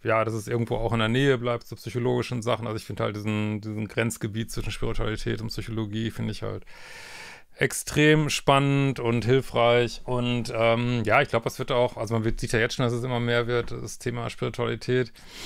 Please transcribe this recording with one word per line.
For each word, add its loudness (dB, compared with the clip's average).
ja, 4
dass -2
es -6
irgendwo -2
auch 0
in 2
der 2
Nähe 4
bleibt -4
zu -12
psychologischen -2
Sachen. -2
Also -4
ich -12
finde -6
halt -2
diesen, -2
diesen -6
Grenzgebiet -4
zwischen -4
Spiritualität -2
und -6
Psychologie -4
finde -4
ich -8
halt -8
extrem 4
spannend 4
und 0
hilfreich 4
und, 0
ähm, 2
ja, 6
ich 0
glaub, 0
es -6
wird -4
auch, 2
also -4
man 0
wird, 0
sieht -4
ja 4
jetzt 0
schon, 0
dass 2
es -2
immer -2
mehr 2
wird, 0
das -8
Thema -4
Spiritualität, -2